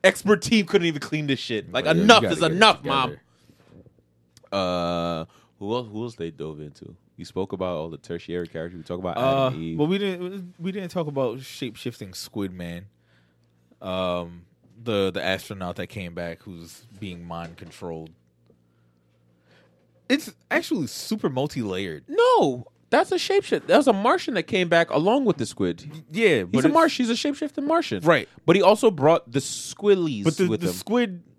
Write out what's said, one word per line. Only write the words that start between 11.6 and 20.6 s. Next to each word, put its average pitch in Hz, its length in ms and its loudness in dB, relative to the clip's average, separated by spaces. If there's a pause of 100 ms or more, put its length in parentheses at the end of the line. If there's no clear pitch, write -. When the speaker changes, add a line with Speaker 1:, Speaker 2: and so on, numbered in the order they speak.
Speaker 2:
Squid 98 400 -8
Man. 87 320 -10 (960)
Um, 87 600 -4 (400)
the, 101 280 0
the 87 120 -6
astronaut 92 540 -4
that 90 100 -8
came 90 260 -12
back 85 300 -10
who's 85 420 -18 (140)
being 90 260 -12
mind 85 320 -12
controlled. 82 540 -12 (2000)
It's - 240 -2 (160)
actually 269 380 -2